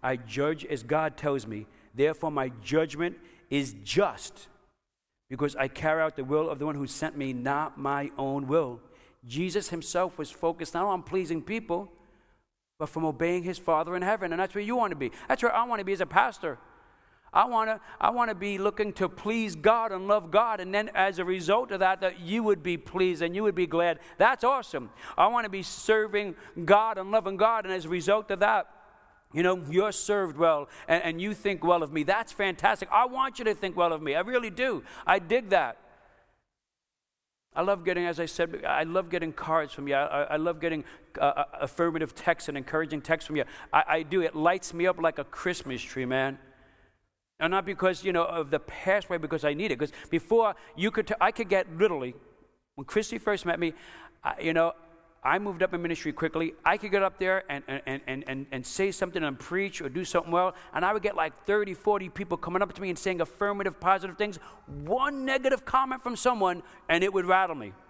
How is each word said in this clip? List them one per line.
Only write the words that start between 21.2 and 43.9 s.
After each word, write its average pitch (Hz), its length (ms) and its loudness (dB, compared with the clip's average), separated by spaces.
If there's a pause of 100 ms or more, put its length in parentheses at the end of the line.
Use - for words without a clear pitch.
result 190 480 2
of 190 80 -4
that, 185 220 4
that 180 180 0
you 196 240 -2
would 202 180 4
be 175 140 0
pleased 180 460 0
and 170 120 0
you 196 100 -2
would 202 120 2
be 180 120 2
glad. 165 320 2 (180)
That's 240 260 6
awesome. 233 460 0 (280)
I 185 100 8
wanna 233 200 2
be 190 160 -6
serving 208 720 2 (300)
God 208 320 6
and 190 120 -8
loving 196 280 0
God, 220 260 4
and 190 100 -4
as 175 120 -4
a - 20 -10
result 190 440 0
of 190 100 -2
that, 208 260 4 (640)
you 165 120 0
know, 180 260 2
you're 190 240 2
served 196 420 0
well 151 320 4 (220)
and, 165 140 4
and 165 180 -4
you 208 120 -4
think 196 300 -2
well 170 200 4
of 147 100 -6
me. 156 100 0
That's 196 300 0
fantastic. 190 580 0
I 233 140 6
want 262 340 -4
you 233 60 -4
to 214 100 2
think 185 220 -6
well 170 160 4
of 156 80 -6
me. 147 120 -2
I 156 60 2
really 233 300 -2
do. 240 340 -2 (240)
I 190 120 4
dig 202 320 0
that. 147 260 2 (1800)
I 165 60 -2
love 185 240 0
getting, 175 200 0
as 170 140 -2
I 170 60 -2
said, 165 400 -4
I 143 180 2
love 170 260 -2
getting 165 220 -2
cards 160 400 0
from 143 160 -8
you. 139 80 2
I, 139 80 4
I, 147 200 0
I 147 120 -2
love 160 240 0
getting, 160 240 -2 (340)
uh, - 60 0
uh, 143 200 2 (180)
affirmative 156 520 0
texts - 360 0
and 143 80 -6
encouraging 151 440 -4
texts 160 240 0
from 156 120 -2
you. 135 80 2 (260)
I, 151 160 6
I 160 160 2